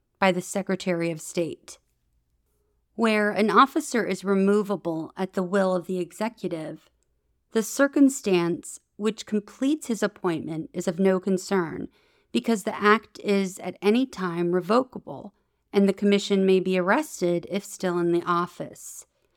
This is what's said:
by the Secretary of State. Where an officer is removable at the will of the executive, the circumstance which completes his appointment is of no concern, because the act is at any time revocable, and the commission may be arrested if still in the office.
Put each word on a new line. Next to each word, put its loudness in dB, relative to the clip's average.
by 4
the -2
Secretary -4
of -8
State. -8
Where 2
an 2
officer 2
is -4
removable 0
at -6
the -2
will 0
of -4
the -4
executive, -8
the 0
circumstance 2
which -4
completes -2
his -4
appointment -4
is -8
of -2
no 4
concern, -2
because -2
the -6
act 2
is -2
at -10
any 4
time -2
revocable, -2
and 6
the 4
commission 2
may 6
be 0
arrested 0
if -4
still -4
in 2
the 0
office. -6